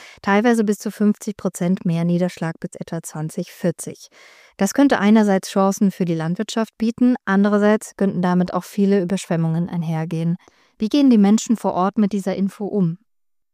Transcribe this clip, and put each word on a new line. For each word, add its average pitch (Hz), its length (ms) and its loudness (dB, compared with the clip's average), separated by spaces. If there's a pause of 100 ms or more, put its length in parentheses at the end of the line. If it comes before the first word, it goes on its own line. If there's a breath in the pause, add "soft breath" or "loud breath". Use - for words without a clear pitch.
(220 loud breath)
teilweise 226 420 2
bis 208 160 0
zu 214 100 -8
fünfzig 208 460 -2
Prozent 185 500 -4
mehr 170 200 0
Niederschlag 175 560 -2
bis 175 140 -10
etwa 165 280 -10
zwanzig 160 480 -10
vierzig. - 560 -8 (480 soft breath)
Das - 180 -2
könnte 269 260 4
einerseits 208 500 4
Chancen 196 420 0
für - 140 -4
die 170 100 -2
Landwirtschaft 180 600 -4
bieten, 240 480 0
andererseits 208 720 2
könnten 196 240 -2
damit 180 320 0
auch 180 100 -4
viele 202 380 0
Überschwemmungen 170 640 -2
einhergehen. 165 720 -4 (400 soft breath)
Wie 214 100 -4
gehen 285 220 4
die 233 80 6
Menschen 208 400 4
vor - 160 -4
Ort 185 240 -2
mit 208 160 0
dieser 196 240 -4
Info 196 280 -6
um? 180 320 -2 (560)